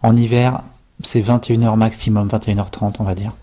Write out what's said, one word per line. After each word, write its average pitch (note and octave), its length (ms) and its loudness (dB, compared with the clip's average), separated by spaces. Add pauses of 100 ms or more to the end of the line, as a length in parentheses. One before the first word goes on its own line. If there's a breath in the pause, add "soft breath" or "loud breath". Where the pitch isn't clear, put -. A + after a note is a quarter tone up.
En A#2 160 4
hiver, A#2+ 460 2 (380)
c'est - 200 -2
vingt A#2+ 280 0
et A#2+ 40 2
une A#2 100 2
heures A2 140 2
maximum, A2 500 0
vingt G#2+ 180 -2
et A2 60 0
une G2+ 80 0
heures F#2+ 120 -4
trente, G#2 280 -4
on - 60 -2
va F#2+ 100 -2
dire. G#2 160 -6 (120)